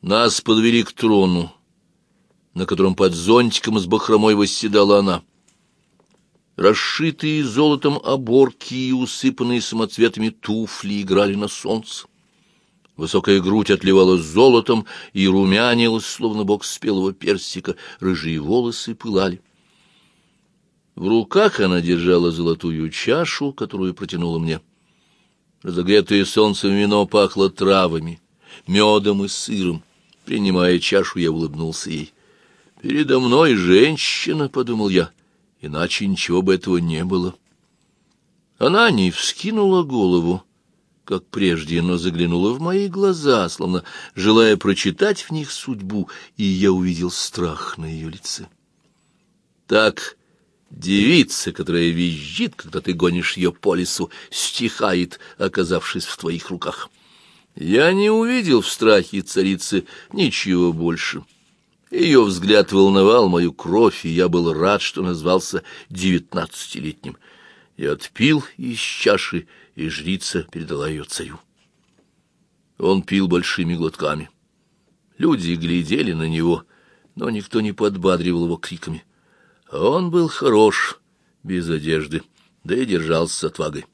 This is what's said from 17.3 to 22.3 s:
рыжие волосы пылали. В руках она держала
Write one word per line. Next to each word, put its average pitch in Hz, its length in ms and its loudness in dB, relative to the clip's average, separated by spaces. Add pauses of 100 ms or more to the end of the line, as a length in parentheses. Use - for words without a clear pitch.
рыжие 80 420 -4
волосы 117 540 -4
пылали. 95 460 -2 (1600)
В 87 120 -6
руках 117 520 2
она 92 200 2
держала 87 500 2